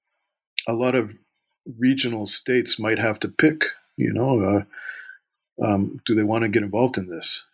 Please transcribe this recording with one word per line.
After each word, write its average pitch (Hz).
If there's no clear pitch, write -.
a 117
lot 123
of 110
regional 120
states -
might 110
have 110
to 101
pick, 156
you -
know, 101
uh, 117
um, 98
do 117
they 107
want 113
to 110
get 104
involved 104
in 92
this? -